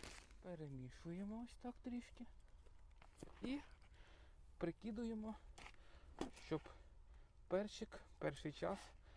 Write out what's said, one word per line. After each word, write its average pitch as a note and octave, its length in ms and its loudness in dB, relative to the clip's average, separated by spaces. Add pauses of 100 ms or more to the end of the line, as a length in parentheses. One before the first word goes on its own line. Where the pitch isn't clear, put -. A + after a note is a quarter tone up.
(420)
Перемішуємо E3+ 1000 0
ось - 180 -4
так A#3+ 220 0
трішки. A#3+ 420 0 (1160)
І C4+ 180 6 (1000)
прикидуємо, A3 800 4 (1080)
щоб D#3 160 6 (840)
перчик - 520 6 (180)
перший D3+ 340 4
час F3+ 280 6 (380)